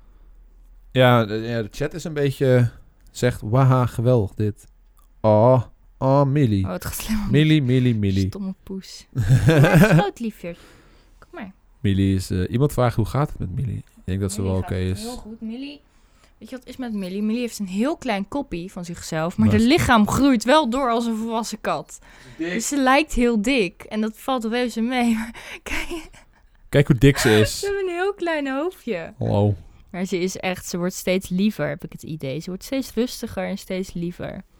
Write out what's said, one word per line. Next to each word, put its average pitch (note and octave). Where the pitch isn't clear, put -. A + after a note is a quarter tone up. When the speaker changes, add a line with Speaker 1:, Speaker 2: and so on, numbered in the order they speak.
Speaker 1:
Ja, B2
de, G#2
ja, A#2
de G2+
chat -
is D#3+
een E3+
beetje, C3
zegt: -
"Waha, B2+
geweldig A#2
dit." G#2+
Oh, A2
oh, C3+
Millie. C3
Speaker 2:
Oh, D#2+
het -
gaat -
slim. G#3+
Speaker 1:
Millie, D#3
Millie, B2+
Millie. G2
Speaker 2:
Stomme F#3+
poes. -
<laughs> B2
Kom D#3
maar, -
groot A3
liefje. F#3
Kom -
maar. F#3+
Speaker 1:
Millie G2
is, F#2+
eh, F#2
iemand C3+
vraagt: A#2+
"Hoe A2
gaat C3+
het -
met F2+
Millie?" -
Ik -
denk F#2+
dat G2
ze G3+
Speaker 2:
Millie F#2+
Speaker 1:
wel F#2
Speaker 2:
gaat -
Speaker 1:
oké F#2
is. F#2
Speaker 2:
heel A#3+
goed. A3
Millie, C4+
weet A3
je C4
wat B3
is B3+
met B3
Millie? G3
Millie G#3+
heeft A#3
een G#3
heel A3
klein G#3
koppie F#3
van F3+
zichzelf, E3+
maar A3
Speaker 1:
Nice. G#3
Speaker 2:
haar A3+
lichaam A#3+
groeit A#3+
wel C#4+
door B3+
als A#3
een A3+
volwassen A3+
kat. E3
Speaker 1:
Dik. E4
Speaker 2:
Dus A#3
ze C#4+
lijkt C#4
heel A#3
dik B3
en G#3+
dat A3
valt C4
reuze A#3
mee. A#3
<laughs> A3
Maar -
kijk, D#4+
Speaker 1:
Kijk C#3+
hoe B2+
dik C#3
ze A#2+
is. G#2+
Speaker 2:
<laughs> -
ze G4
heeft G4+
een F4+
heel F#4+
klein D#4+
hoofdje. C4
Speaker 1:
Hallo. G#2
Speaker 2:
Maar F3+
ze F#3
is F#3
echt, F3+
ze -
wordt F3+
steeds F#3
liever, F#3
heb D3
ik -
het -
idee. D3
Ze E3
wordt F#3
steeds C4+
rustiger A3
en F#3+
steeds F#3
liever. F3